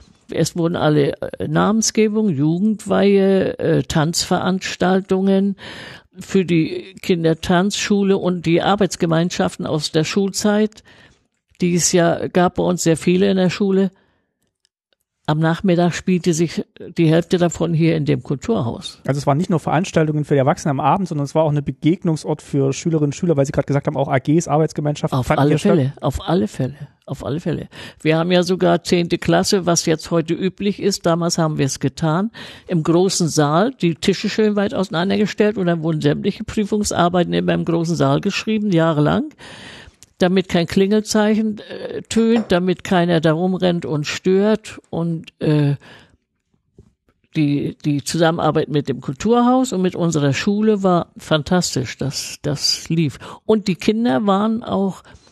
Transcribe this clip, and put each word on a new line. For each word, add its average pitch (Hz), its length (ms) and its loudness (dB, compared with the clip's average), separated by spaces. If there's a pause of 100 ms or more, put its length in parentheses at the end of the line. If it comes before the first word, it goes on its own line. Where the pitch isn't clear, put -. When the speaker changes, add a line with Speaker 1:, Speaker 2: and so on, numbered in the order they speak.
(300)
Speaker 1:
Es - 260 -2
wurden 170 200 -2
alle, 151 460 0
äh, - 260 -8
Namensgebung, 214 800 0
Jugendweihe, 190 1300 2
äh, 151 260 2
Tanzveranstaltungen 190 1700 0 (600)
für 190 260 0
die 160 560 -2
Kindertanzschule 190 1160 0
und 180 280 -2
die 165 140 2
Arbeitsgemeinschaften 180 1080 0
aus 147 260 -4
der - 120 2
Schulzeit, 208 800 0 (800)
die 180 140 2
es 170 180 0
ja 170 360 2
gab 180 280 2
bei 175 80 0
uns 175 180 -2
sehr 160 140 2
viele 185 340 2
in 190 60 0
der 185 140 2
Schule. 190 400 0 (1400)
Am 151 100 0
Nachmittag 170 520 2
spielte 180 400 0
sich 160 320 -2 (320)
die 170 100 4
Hälfte 165 300 2
davon 170 380 0
hier 160 220 2
in 147 100 -2
dem 135 160 0
Kulturhaus. - 840 -6
Speaker 2:
Also 135 120 -2
es 135 80 -6
waren 139 100 2
nicht 180 140 -2
nur 165 100 0
Veranstaltungen 151 640 0
für - 80 -2
die 143 60 2
Erwachsenen 147 320 0
am 139 100 -2
Abend, 165 260 2
sondern 143 200 -4
es - 80 -8
war 160 80 4
auch 151 100 2
ein 147 100 0
Begegnungsort 151 760 -2
für 139 320 0
Schülerinnen 156 360 0
und 135 60 -4
Schüler, 170 220 0
weil 139 80 4
Sie 147 80 -8
gerade - 140 -2
gesagt 139 200 0
haben, 131 120 -4
auch 135 100 -2
A 135 120 0
Gs, 160 280 0
Arbeitsgemeinschaften 147 680 -2
Speaker 1:
Auf 120 80 -2
Speaker 2:
fanden 147 160 2
Speaker 1:
alle 143 80 4
Speaker 2:
hier 151 80 2
statt. 202 180 2
Speaker 1:
Fälle, 139 240 2
auf - 260 -4
alle 185 220 0
Fälle, 135 280 -6 (280)
auf - 220 -10
alle 147 140 -6
Fälle. 135 280 -6 (320)
Wir 156 160 0
haben 170 160 0
ja 180 100 4
sogar 175 420 0
zehnte 170 340 0
Klasse, 180 480 0
was 170 180 0
jetzt 156 260 -2
heute 165 220 0
üblich 190 480 -4
ist, 190 240 -2
damals 170 320 0
haben 156 220 -2
wir 143 80 2
es - 120 -6
getan, 165 520 -2 (360)
im 175 160 -2
großen 175 460 2
Saal, 156 460 2
die 170 220 0
Tische 196 340 0
schön 214 260 0
weit 208 160 -2
auseinandergestellt 196 840 0
und 185 80 0
dann 170 160 0
wurden 160 180 -2
sämtliche 147 440 0
Prüfungsarbeiten 180 920 0
immer 175 180 0
im 170 140 -2
großen 165 300 0
Saal 143 260 2
geschrieben, 208 500 -2
jahrelang, 165 640 2 (840)
damit 185 280 2
kein 170 180 0
Klingelzeichen, 214 920 0
äh, - 420 -10
tönt, 226 460 2
damit 180 340 0
keiner 175 380 2
da 156 140 4
rumrennt 175 520 0
und 147 180 -4
stört 202 760 0 (100)
und, 165 400 -4 (100)
äh, 147 360 2 (1600)
die, 143 480 0
die 143 180 0
Zusammenarbeit 160 640 0
mit 147 200 -2
dem 131 120 -4
Kulturhaus 240 720 2
und 185 80 -2
mit 185 140 0
unserer 156 380 0
Schule 208 500 0
war 180 340 2
fantastisch, 156 800 -2
das, - 440 -8
das - 460 -4
lief. 165 320 0 (240)
Und 214 240 0
die 175 80 0
Kinder 233 500 0
waren 220 380 0
auch, 190 400 -4 (280)